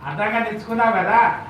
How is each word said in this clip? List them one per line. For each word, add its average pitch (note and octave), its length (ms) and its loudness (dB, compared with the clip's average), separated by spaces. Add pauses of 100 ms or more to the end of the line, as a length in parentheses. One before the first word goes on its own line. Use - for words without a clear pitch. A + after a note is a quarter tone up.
"అడ్డంగా G#3 300 -2
నిలుచుకున్నావు A3+ 540 0
కదా, G3+ 460 2 (120)